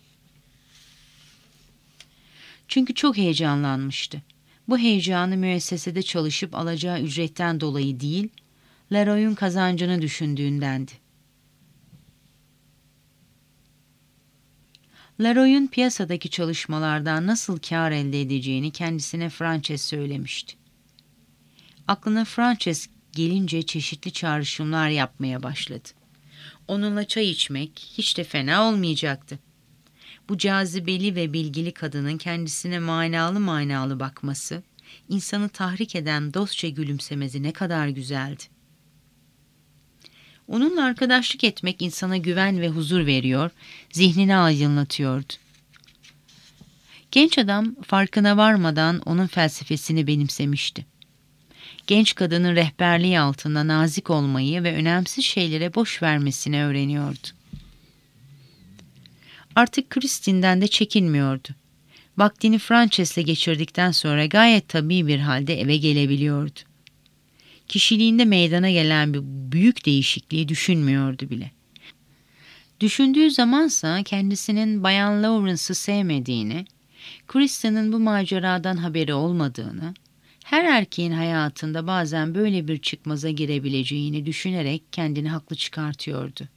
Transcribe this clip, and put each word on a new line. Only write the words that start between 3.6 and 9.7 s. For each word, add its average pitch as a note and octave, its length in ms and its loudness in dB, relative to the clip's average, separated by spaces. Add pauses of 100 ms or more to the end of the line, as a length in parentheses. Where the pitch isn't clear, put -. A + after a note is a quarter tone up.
Bu B3 100 2
heyecanı F#3+ 600 2
müessesede F3+ 640 -2
çalışıp D#3+ 540 -4
alacağı E3+ 460 -4
ücretten D#3+ 580 -4
dolayı C#3 400 -4
değil, E3+ 300 -4 (640)
Leroy'un G#3 420 2
kazancını F3+ 680 0